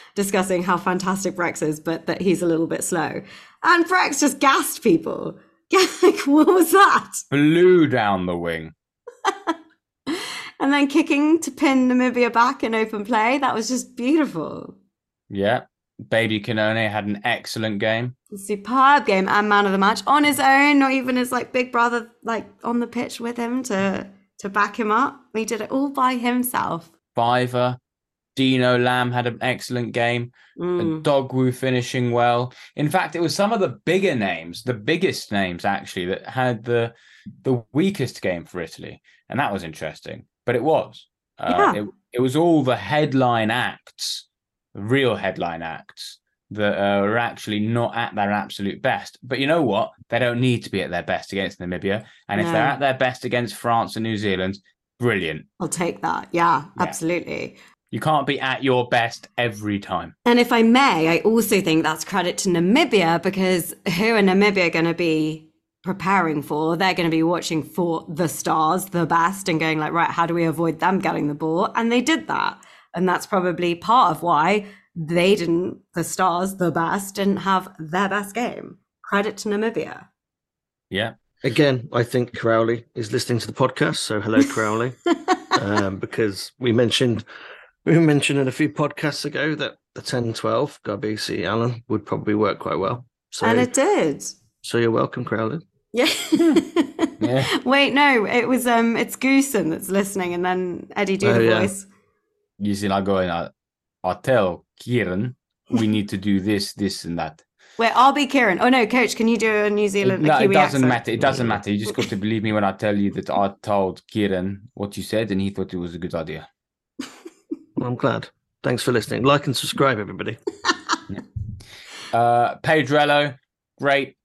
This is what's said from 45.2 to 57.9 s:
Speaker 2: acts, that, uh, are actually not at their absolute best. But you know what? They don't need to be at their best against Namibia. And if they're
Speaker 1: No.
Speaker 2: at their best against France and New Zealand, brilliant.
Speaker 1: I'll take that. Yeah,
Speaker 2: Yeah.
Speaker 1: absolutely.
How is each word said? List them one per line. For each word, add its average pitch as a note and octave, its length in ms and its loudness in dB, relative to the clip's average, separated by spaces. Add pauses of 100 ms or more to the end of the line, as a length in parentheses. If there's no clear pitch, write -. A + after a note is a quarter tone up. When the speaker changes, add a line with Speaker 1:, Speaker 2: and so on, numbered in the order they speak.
Speaker 2:
acts, - 560 -14 (320)
that, G#2 260 0
uh, G2+ 260 2
are G#2 140 0
actually A2+ 420 -4
not A2+ 380 -2
at A#2 180 -4
their G2+ 160 0
absolute G2 500 -4
best. - 420 -4
But B2 160 -4
you C#3 80 0
know E3 160 2
what? A2 280 0 (180)
They A#2 100 0
don't A#2+ 200 0
need B2 260 2
to - 40 -14
be F#2+ 140 -2
at C#2+ 80 -8
their F2 120 -4
best - 300 -4
against F#2+ 260 -4
Namibia. F2+ 460 -4 (240)
And G2+ 100 -2
if - 80 0
they're E3+ 60 -2 (140)
Speaker 1:
No. C#3 60 0
Speaker 2:
at C3 60 -8
their C3+ 140 2
best B2+ 320 -2
against A#2+ 300 -2
France A#2 420 0
and A2+ 60 -4
New A2+ 140 -2
Zealand, G2 400 -2 (420)
brilliant. F#2 480 -2 (120)
Speaker 1:
I'll E3+ 80 -4
take E3+ 360 -4
that. - 280 -4
Yeah, E3+ 340 2 (120)
Speaker 2:
Yeah. F3+ 60 0
Speaker 1:
absolutely. - 760 -6 (340)